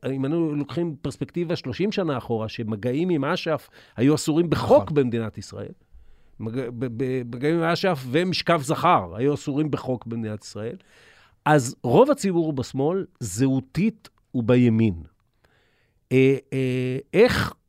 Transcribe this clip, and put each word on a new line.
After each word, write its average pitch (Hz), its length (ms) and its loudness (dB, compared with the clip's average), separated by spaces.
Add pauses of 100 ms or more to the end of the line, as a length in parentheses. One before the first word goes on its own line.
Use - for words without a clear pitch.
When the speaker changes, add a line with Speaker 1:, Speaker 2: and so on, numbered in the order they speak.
(120)
Speaker 1:
אם 135 140 -2
היינו 160 300 -2
לוקחים 147 460 -4
פרספקטיבה 160 540 -6
שלושים 180 360 -4
שנה 160 260 -2
אחורה, 110 320 -4
שמגעים 120 600 -4
עם 147 160 0
אש"ף 160 440 -4 (280)
היו 139 180 4
אסורים 160 340 0
בחוק 147 340 4
Speaker 2:
נכון. 165 120 -6
Speaker 1:
במדינת 117 420 0
ישראל, 101 340 -12 (680)
מג-, 113 200 -8 (100)
ב-, 120 340 -6
ב-, 127 320 -4
מגעים 147 200 0
עם 170 80 0
אש"ף 170 360 0 (120)
ומשכב 170 520 0
זכר 135 520 2
היו 135 180 2
אסורים 147 380 -2
בחוק - 340 -4
במדינת 113 380 -6
ישראל, 110 320 -10 (720)
אז 143 380 2
רוב 160 280 6
הציבור 170 420 0
בשמאל 143 520 -2 (140)
זהותית 131 920 -2 (220)
הוא 123 120 -2
בימין. 113 500 4 (1160)
אה, 131 260 6 (160)
אה, 127 440 -2 (160)
איך, 233 400 4 (160)